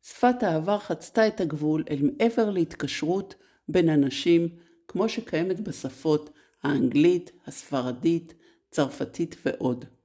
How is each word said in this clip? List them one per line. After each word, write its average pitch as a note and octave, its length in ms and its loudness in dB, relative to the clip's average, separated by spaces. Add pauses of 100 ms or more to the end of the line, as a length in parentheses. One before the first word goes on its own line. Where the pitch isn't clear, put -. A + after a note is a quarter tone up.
שפת B3 400 0
העבר F3 360 0
חצתה G#3 480 0
את G#3+ 140 -2
הגבול D#3 500 0
אל C#3+ 120 -2
מעבר A3+ 480 2
להתקשרות F3 840 -4 (340)
בין E3+ 200 4
אנשים, D#3+ 600 4 (400)
כמו G3+ 200 -2
שקיימת F3+ 520 -4
בשפות D3+ 720 -2 (320)
האנגלית, D3 680 2 (160)
הספרדית, C#3+ 880 -2 (360)
צרפתית D3+ 680 -4 (100)
ועוד. B2+ 380 -2 (200)